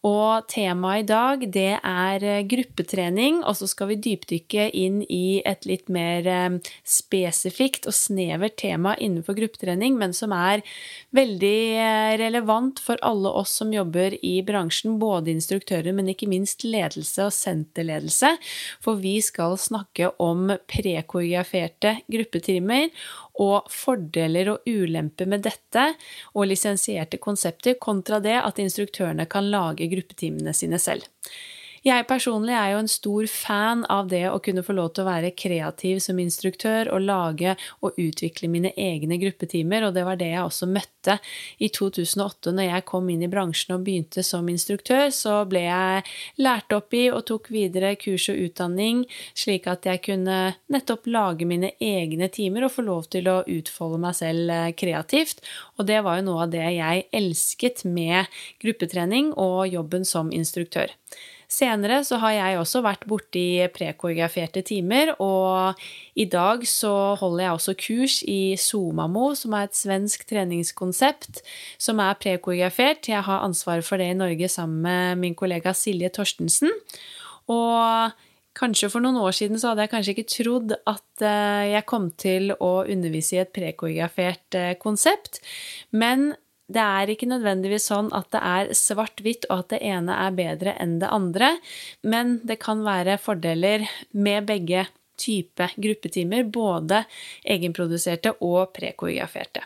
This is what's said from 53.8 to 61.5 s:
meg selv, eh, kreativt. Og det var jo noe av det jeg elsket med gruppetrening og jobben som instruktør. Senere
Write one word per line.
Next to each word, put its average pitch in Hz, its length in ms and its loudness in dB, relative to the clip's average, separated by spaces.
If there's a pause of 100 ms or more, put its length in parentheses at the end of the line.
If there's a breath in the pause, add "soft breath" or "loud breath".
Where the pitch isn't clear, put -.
meg 175 160 -2
selv, 165 320 0
eh, 170 240 0
kreativt. 185 640 0 (400 loud breath)
Og 202 80 0
det 214 160 4
var 175 160 2
jo 196 140 -2
noe 165 160 0
av - 20 -4
det 165 160 -2 (140)
jeg 165 340 0
elsket 214 720 -2
med 175 400 2 (320 loud breath)
gruppetrening 214 800 0
og 190 320 2
jobben 175 380 -2
som 160 260 -2
instruktør. 170 560 -2 (560 loud breath)
Senere 233 560 2